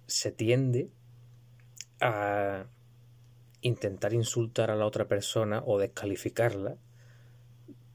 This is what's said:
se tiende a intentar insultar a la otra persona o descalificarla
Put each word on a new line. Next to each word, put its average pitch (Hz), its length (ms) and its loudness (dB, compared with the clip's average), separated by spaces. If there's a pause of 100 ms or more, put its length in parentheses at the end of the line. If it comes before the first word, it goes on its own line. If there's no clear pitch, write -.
se - 240 -2
tiende 123 580 2 (1120)
a 101 640 0 (960)
intentar 104 520 -2
insultar 113 580 0
a 107 40 0
la 107 120 2
otra 107 200 -2
persona 104 560 0
o 104 140 2
descalificarla 101 1000 -2 (1160)